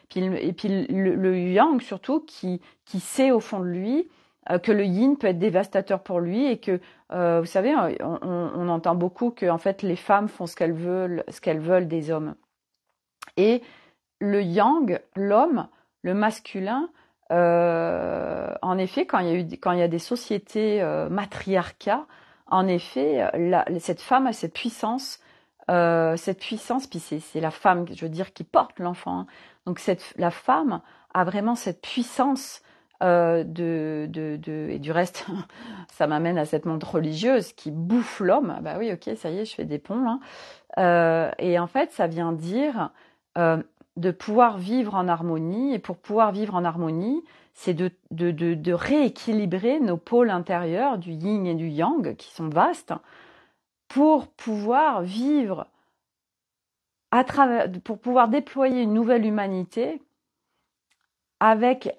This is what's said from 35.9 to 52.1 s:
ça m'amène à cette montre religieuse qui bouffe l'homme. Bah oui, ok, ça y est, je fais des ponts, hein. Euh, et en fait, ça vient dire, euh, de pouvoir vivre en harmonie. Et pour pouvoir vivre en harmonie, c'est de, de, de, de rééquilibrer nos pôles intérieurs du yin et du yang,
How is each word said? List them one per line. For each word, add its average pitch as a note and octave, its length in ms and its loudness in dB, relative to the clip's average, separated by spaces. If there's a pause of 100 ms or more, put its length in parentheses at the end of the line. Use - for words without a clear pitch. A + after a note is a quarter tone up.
ça D3+ 160 0
m'amène E3 300 0
à D3+ 80 0
cette D3+ 200 -2
montre D#3+ 300 -4
religieuse E3+ 560 0
qui - 180 -12
bouffe F3 520 -2
l'homme. G3 400 2
Bah D#3 180 -6
oui, A3+ 140 -4
ok, G#3 240 -8
ça E3 120 -8
y F3+ 100 -6
est, A3 60 -4
je - 80 -14
fais - 120 -6
des D3 120 -6
ponts, A#3 300 -4
hein. B3 140 -2 (580)
Euh, E3+ 580 4
et F3 220 0
en F3 80 -2
fait, C#4 240 -2
ça F3+ 160 0
vient E3 240 -2
dire, F#3+ 600 -2 (460)
euh, E3 240 4 (360)
de F3 140 0
pouvoir G#3+ 460 2
vivre G#3 380 -2
en F3+ 120 0
harmonie. E3+ 640 -2
Et G3+ 60 -2
pour - 180 -10
pouvoir G#3+ 340 2
vivre G3+ 240 -4
en F3 100 0
harmonie, F3 580 -2 (300)
c'est - 200 -4
de, F3+ 180 -2 (200)
de, F3 200 -2
de, E3+ 220 0
de E3 200 -2
rééquilibrer A3+ 1080 0
nos F#3+ 180 2
pôles A#3+ 320 2
intérieurs F3+ 680 -2
du E3+ 140 -10
yin F#3 340 -2
et E3+ 100 0
du D#3+ 120 -4
yang, E3 480 0